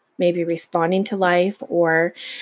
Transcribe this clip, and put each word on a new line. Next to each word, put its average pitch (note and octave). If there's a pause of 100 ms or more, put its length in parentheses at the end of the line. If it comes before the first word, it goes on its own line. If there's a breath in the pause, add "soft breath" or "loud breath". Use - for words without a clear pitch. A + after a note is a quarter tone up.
(180)
maybe F3
responding E3+
to G#3+
life F3+ (120)
or E3 (300 loud breath)